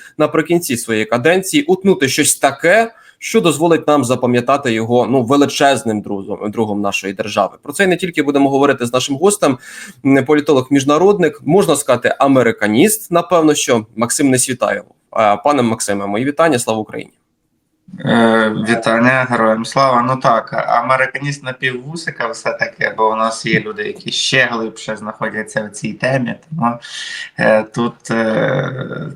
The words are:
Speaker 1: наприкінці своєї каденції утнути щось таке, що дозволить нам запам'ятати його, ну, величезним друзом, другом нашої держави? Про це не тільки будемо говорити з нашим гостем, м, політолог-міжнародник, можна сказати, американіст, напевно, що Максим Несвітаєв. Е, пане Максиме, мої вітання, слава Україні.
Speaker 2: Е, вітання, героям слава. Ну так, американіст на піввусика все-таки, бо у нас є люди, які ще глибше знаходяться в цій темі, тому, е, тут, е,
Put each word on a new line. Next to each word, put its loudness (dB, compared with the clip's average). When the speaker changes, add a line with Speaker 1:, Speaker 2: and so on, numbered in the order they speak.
Speaker 1:
наприкінці 0
своєї -2
каденції 0
утнути 2
щось 0
таке, 2
що 0
дозволить 2
нам 4
запам'ятати 0
його, 0
ну, 2
величезним 2
друзом, -8
другом -2
нашої -4
держави? -2
Про -10
це 2
не 2
тільки -4
будемо 2
говорити 2
з -6
нашим -2
гостем, 0
м, 6
політолог-міжнародник, 2
можна 4
сказати, 0
американіст, 2
напевно, 2
що 0
Максим 0
Несвітаєв. -2
Е, 4
пане 0
Максиме, -2
мої -4
вітання, 0
слава -2
Україні. -10
Speaker 2:
Е, 2
вітання, 2
героям 0
слава. 2
Ну 0
так, -2
американіст -2
на -8
піввусика -8
все-таки, -6
бо 2
у 0
нас -4
є 0
люди, -8
які -8
ще 0
глибше -8
знаходяться -8
в -10
цій -10
темі, -4
тому, -4
е, 4
тут, -6
е, -4